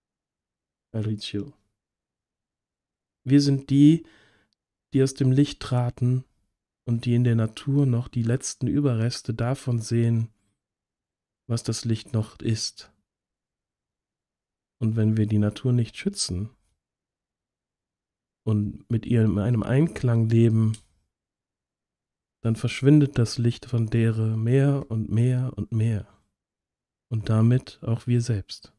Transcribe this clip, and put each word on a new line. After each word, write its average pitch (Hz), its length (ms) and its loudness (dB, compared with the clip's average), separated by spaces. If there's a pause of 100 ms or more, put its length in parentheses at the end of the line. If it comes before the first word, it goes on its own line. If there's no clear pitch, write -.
(960)
Alicio. 107 580 -6 (1700)
Wir 139 160 4
sind 139 300 0
die, 147 340 6 (880)
die 135 100 2
aus 135 120 0
dem 131 180 0
Licht 143 280 2
traten 123 640 -2 (640)
und 117 180 -2
die 120 100 2
in 120 100 2
der 117 120 2
Natur 139 500 0
noch 120 220 -2
die 120 140 -4
letzten 120 440 -4
Überreste 120 680 -2
davon 120 460 -4
sehen, 117 480 0 (1200)
was 117 140 -4
das - 220 -6
Licht 110 280 -4
noch 110 280 -4
ist. - 520 -6 (1900)
Und 110 160 -2
wenn 110 200 2
wir 107 100 2
die 107 120 0
Natur 104 340 0
nicht 120 240 0
schützen 107 540 -6 (1900)
und 104 460 -4
mit 110 160 -2
ihr 113 180 2
in 101 140 2
einem 110 240 0
Einklang 120 680 0
leben, 113 480 4 (1700)
dann 113 140 0
verschwindet 139 600 2
das 117 200 0
Licht 117 280 -2
von 117 200 -2
Dere 110 500 0
mehr 135 540 0
und 110 200 -4
mehr 127 460 0
und - 140 -8
mehr. 110 380 -2 (1040)
Und 110 180 -4
damit 113 540 2
auch 113 240 -6
wir 120 160 2
selbst. - 560 -8